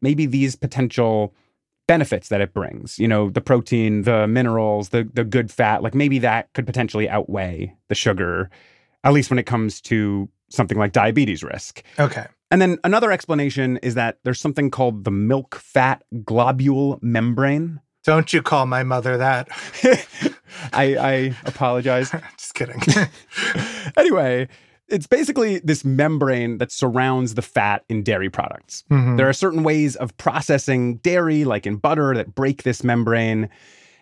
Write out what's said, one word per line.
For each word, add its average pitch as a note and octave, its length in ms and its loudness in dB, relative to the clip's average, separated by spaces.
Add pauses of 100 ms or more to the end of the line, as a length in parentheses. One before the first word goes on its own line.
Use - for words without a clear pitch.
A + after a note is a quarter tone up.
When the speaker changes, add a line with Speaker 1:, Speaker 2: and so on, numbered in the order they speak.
Speaker 1:
maybe D3 260 0
these C3+ 280 0
potential A2+ 800 -2 (520)
benefits D#3 420 2
that G2+ 120 0
it F#2+ 120 -2
brings, - 460 -10
you A2+ 100 2
know, G#2 220 2
the A2 100 -2
protein, A2+ 600 2
the A2 260 2
minerals, A2 640 0
the, A#2 240 -2
the A#2 100 0
good A#2 260 -2
fat, A2 320 2
like, G#2 120 -4
maybe C#3 240 2
that A2+ 340 0
could A#2+ 140 -6
potentially A2 420 -2
outweigh F#2+ 680 -6 (140)
the G#2 60 -2
sugar, F#2 560 -2 (540)
at C#3 80 6
least C#3+ 180 2
when B2+ 80 2
it A#2 80 -2
comes A2 340 -2
to G2+ 480 -2 (220)
something G#2 260 -2
like G#2 160 0
diabetes A2 500 2
risk. - 400 -12 (160)
Speaker 2:
Okay. C#3 280 -2 (240)
Speaker 1:
And F#3+ 100 4
then F3+ 240 2
another G#3+ 260 2
explanation C#3+ 680 -2
is B2 160 -2
that A#2 300 -2
there's B2 160 -2
something C#3+ 300 0
called A#2 340 -2
the G#2+ 60 -2
milk A2+ 460 0
fat - 460 0 (220)
globule C3+ 800 2
membrane. C3+ 760 0 (240)
Speaker 2:
Don't D#3+ 280 2
you D#3 100 2
call C3+ 240 2
my B2+ 160 -2
mother B2+ 360 0
that. C3 300 0 (340)
<laughs> - 920 0
Speaker 1:
I, C#3 240 2
I C3 380 0 (120)
apologize. B2+ 640 0
Speaker 2:
<laughs> - 260 -10
Just - 180 -18
kidding. A#2+ 320 -8
<laughs> G#3 1080 -2
Speaker 1:
Anyway, C3+ 520 2 (400)
it's G3 180 -2
basically A#3+ 520 0
this D3+ 260 -2
membrane C3 720 0
that B2 140 -4
surrounds B2+ 640 0
the A#2+ 80 -2
fat G2+ 460 -2
in G#2+ 140 -2
dairy G2 280 -2
products. - 600 -8
Speaker 2:
Mm-hmm. B2+ 260 4
Speaker 1:
There C3 120 4
are C3+ 40 4
certain E3 320 0
ways D3+ 320 2
of B2 220 -8
processing C3 800 0
dairy, E3 460 2
like G#2 220 -2
in G#2 100 -2
butter, C#3+ 380 2
that G#2+ 200 -4
break C3+ 280 -2
this B2 220 -2
membrane. A2+ 640 0 (540)